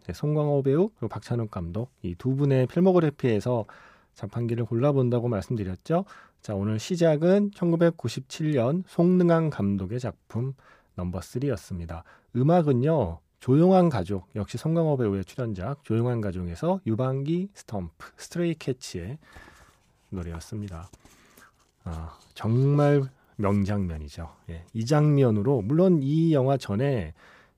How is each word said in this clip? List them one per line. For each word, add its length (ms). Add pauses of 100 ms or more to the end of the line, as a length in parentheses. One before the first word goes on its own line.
네, 60
송강호 500
배우 280
그리고 180
박찬욱 420
감독, 400 (120)
이 120
두 220
분의 320
필모그래피에서 960 (500)
자판기를 520
골라본다고 600
말씀드렸죠. 760 (360)
자, 140
오늘 240
시작은 720
천구백구십칠 1000
년 340
송능한 640
감독의 480
작품 560 (400)
넘버 260
쓰리였습니다. 840 (320)
음악은요, 840 (220)
조용한 500
가족, 440
역시 240
송강호 380
배우의 280
출연작 600
조용한 360
가족에서 680
유방기 680
스톰프, 640
스트레이캐치의 1000 (920)
노래였습니다. 800 (960)
아, 340 (160)
정말 680 (320)
명장면이죠. 920 (220)
예, 220
이 120
장면으로, 760
물론 400
이 300
영화 240
전에 580 (440)